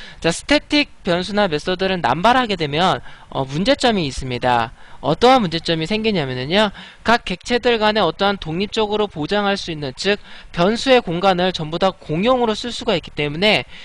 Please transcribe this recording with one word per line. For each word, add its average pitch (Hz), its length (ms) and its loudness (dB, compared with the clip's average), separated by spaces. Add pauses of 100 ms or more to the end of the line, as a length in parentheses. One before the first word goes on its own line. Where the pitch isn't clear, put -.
(220)
자, 170 100 2
스태틱 - 720 0
변수나 190 460 0
메소드를 185 500 -2
남발하게 208 560 2
되면, 151 460 0 (280)
어, 135 140 -4
문제점이 196 640 0
있습니다. 123 640 0 (280)
어떠한 240 420 4
문제점이 165 440 -2
생기냐면은요, 190 840 0 (320)
각 233 200 2
객체들 240 560 -2
간에 214 200 2
어떠한 196 380 0
독립적으로 208 720 -2
보장할 196 480 -2
수 190 160 -8
있는, 160 240 -8
즉 202 240 -2 (320)
변수의 233 500 4
공간을 180 520 0
전부 160 260 -6
다 190 120 2
공용으로 220 640 0
쓸 240 160 -8
수가 220 240 -2
있기 - 160 -6
때문에 151 540 0 (200)